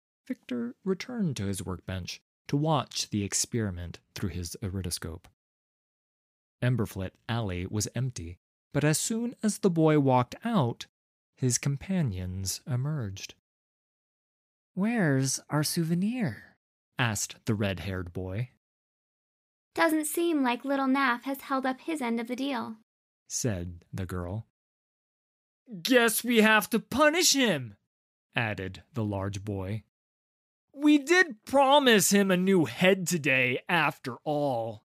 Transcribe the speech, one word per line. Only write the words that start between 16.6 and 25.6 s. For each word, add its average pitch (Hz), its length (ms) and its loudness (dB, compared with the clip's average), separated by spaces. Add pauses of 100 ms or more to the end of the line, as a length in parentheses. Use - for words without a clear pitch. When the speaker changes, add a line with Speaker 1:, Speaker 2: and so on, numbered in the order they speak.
Speaker 1:
asked - 480 -2
the 120 80 2
red-haired 92 600 -4
boy. 95 380 -6 (1200)
Speaker 2:
"Doesn't 320 320 2
seem 339 360 0
like 240 240 -2
little 269 220 0
Naf 262 360 0
has 269 180 -6
held 269 240 -4
up 262 160 -4
his 311 200 -6
end 233 180 -2
of 233 80 -8
the 247 80 -6
deal," 233 440 -6 (480)
Speaker 1:
said 90 680 -6
the 95 140 -8
girl. 90 400 -6 (1400)